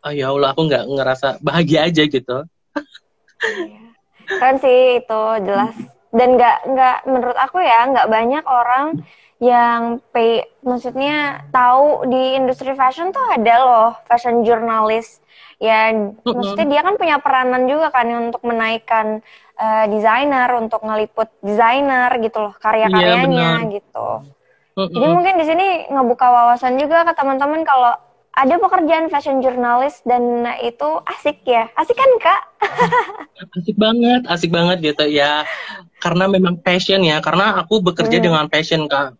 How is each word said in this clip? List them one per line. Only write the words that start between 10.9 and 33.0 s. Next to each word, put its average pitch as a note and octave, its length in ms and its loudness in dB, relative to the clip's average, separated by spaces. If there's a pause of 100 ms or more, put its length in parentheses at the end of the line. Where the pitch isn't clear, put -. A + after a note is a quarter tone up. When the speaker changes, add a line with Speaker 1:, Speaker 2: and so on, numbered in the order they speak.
Speaker 2:
tahu C4 560 4
di C4 320 0
industri C4 400 -2
fashion D4 320 0
tuh C5 140 -4 (100)
ada A#3 180 2 (120)
loh A#3 220 4 (200)
fashion A#3+ 400 0
journalist. A3 720 -2 (400)
Ya, A3 320 2 (340)
Speaker 1:
Mm-mm. A#3+ 120 -2
Speaker 2:
maksudnya G3+ 340 -4
dia D4 140 2
kan G4 160 0
punya D#4 220 0
peranan B3+ 480 0
juga D#4 240 0
kan A#3+ 120 0 (240)
untuk A#3+ 140 -10
menaikkan, A3+ 760 -4 (400)
eh, A3 320 0
desainer, B3 580 0 (120)
untuk A3 260 -6
ngeliput G#3+ 400 -4 (160)
desainer B3 680 0 (140)
gitu A3+ 140 -4 (120)
loh, G3 40 -20 (100)
karya-karyanya G#3+ 600 2
Speaker 1:
Iya, - 20 -
benar. E3 340 0 (140)
Speaker 2:
gitu. A2+ 500 -8 (540)
Speaker 1:
Mm-mm. F#3+ 160 -4
Speaker 2:
Jadi A#3 160 0
mungkin F4+ 320 2
di D#4 80 0
sini F4 160 0 (280)
ngebuka B3+ 360 2
wawasan A#3+ 520 2
juga E4 260 2
ke E4 100 0
teman-teman C#4 480 -2
kalau B3+ 280 2 (400)
ada C4+ 260 2
pekerjaan E4 540 0
fashion C#4 320 -2
journalist B3 640 -2
dan B3 140 0 (400)
itu A#3+ 260 -4 (200)
asik - 360 -6
ya. A3+ 320 0
Asik A#4 200 0
kan, C5 140 4 (100)
Kak? - 200 2 (200)
<laughs> G#4 640 -2 (300)